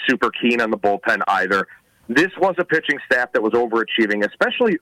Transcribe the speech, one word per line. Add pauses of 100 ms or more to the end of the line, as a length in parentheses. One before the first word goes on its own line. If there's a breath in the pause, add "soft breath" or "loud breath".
super
keen
on
the
bullpen
either, (420 loud breath)
this
was
a
pitching
staff
that
was
overachieving,
especially